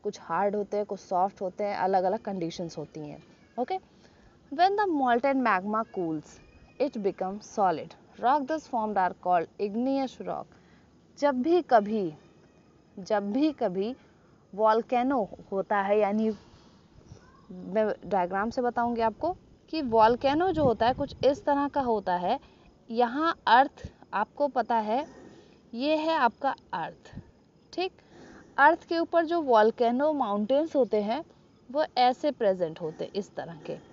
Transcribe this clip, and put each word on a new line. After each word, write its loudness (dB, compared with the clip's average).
कुछ -8
hard -2
होते -6
हैं, -2
कुछ -10
soft -2
होते -6
हैं, -4
अलग-अलग 0
conditions -8
होती -12
हैं। -14
Okay, -4
when 2
the 0
molten 0
magma 0
cools, -6
it -4
become -4
solid। -2
Rock 2
thus -6
formed -2
are 0
called 0
igneous -2
rock। -10
जब 2
भी 4
कभी, 2
जब -2
भी 2
कभी -4
volcano 2
होता -2
है, 2
यानी 0
मैं -2
diagram -2
से -4
बताऊंगी -2
आपको -2
कि -4
volcano 4
जो 0
होता 2
है 2
कुछ -6
इस 2
तरह 0
का -4
होता -2
है। -2
यहाँ 0
earth 4
आपको -2
पता -2
है, -2
ये 0
है 0
आपका 0
earth, -10
ठीक? -4
Earth 6
के -2
ऊपर 2
जो 0
volcano 4
mountains 0
होते 2
हैं -4
वो -2
ऐसे 2
present 0
होते -8
हैं -12
इस -8
तरह -12
के। -8